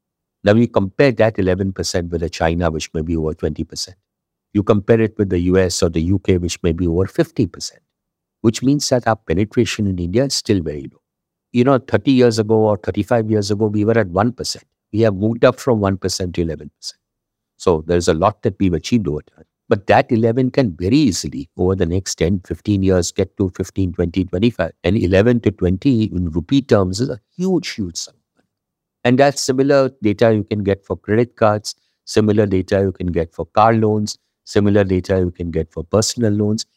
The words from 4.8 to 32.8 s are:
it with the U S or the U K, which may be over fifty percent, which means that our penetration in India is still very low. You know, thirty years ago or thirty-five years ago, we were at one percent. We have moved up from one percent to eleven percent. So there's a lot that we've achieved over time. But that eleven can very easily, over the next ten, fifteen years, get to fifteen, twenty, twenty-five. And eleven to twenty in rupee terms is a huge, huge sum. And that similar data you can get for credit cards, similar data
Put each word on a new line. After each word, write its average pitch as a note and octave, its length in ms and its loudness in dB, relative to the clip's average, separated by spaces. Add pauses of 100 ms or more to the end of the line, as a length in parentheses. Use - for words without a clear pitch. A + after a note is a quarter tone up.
it G#2+ 160 -2
with G2+ 120 0
the F2+ 100 0
U F2+ 180 2
S F#2 240 0
or F2+ 80 2
the E2 120 -2
U F#2 180 0
K, F#2+ 180 0
which F2 240 -4
may E2+ 120 0
be F2 120 -2
over F2 220 0
fifty - 400 -2
percent, - 340 -16 (600)
which A2 200 0
means C#3 280 0
that B2 180 0
our A2 80 2
penetration G#2 720 -2
in F#2 100 -2
India F#2 280 0
is C3+ 100 -6
still G2+ 260 0
very D2 220 -8
low. - 180 -20 (500)
You A#2+ 120 2
know, C3 160 4
thirty - 320 -2
years B2 260 4
ago A2 180 0
or G#2+ 220 2
thirty-five A2 540 -2
years G#2 180 0
ago, G#2+ 160 0
we G#2 200 0
were A2+ 120 2
at G#2+ 120 0
one G2+ 220 0
percent. - 340 -12 (280)
We G#2+ 80 -2
have A2 140 2
moved A2+ 300 0
up B2 120 2
from A#2 220 0
one G2 180 0
percent F#2 380 -6
to F2+ 60 -2
eleven D2+ 340 -6
percent. - 240 -18 (560)
So D#2+ 300 0
there's F2 220 0
a F2+ 60 2
lot F#2 280 0
that G2+ 180 -4
we've F#2+ 140 0
achieved F#2 340 -2
over D2 140 -6
time. - 240 -20 (240)
But G#2+ 180 -2
that G#2 240 4
eleven A#2 400 2
can A#2 240 0
very G2 220 0
easily, F2+ 580 -2
over F#2 200 0
the F#2+ 100 0
next F2+ 300 -4
ten, F#2 260 0
fifteen F#2+ 420 -4
years, F#2 280 2
get - 260 -6
to F#2+ 140 -2
fifteen, F#2 420 -6
twenty, F2 320 -2
twenty-five. F#2 460 -2 (120)
And F#2+ 140 2
eleven G2+ 440 2
to G#2 100 2
twenty F#2+ 540 0
in F2+ 260 -4
rupee F2 320 -2
terms G2 360 2
is A#2 100 -4
a - 120 -10 (160)
huge, F3+ 320 -2
huge F2 260 -8
sum. - 200 -14 (880)
And B2 120 4
that C#3 220 4
similar C3+ 520 2 (120)
data A2 300 4
you G#2 100 0
can G#2 200 -4
get F#2+ 220 -2
for F#2 120 -6
credit A#2 400 -2
cards, G#2+ 360 0 (300)
similar G#2+ 420 2
data G2 360 0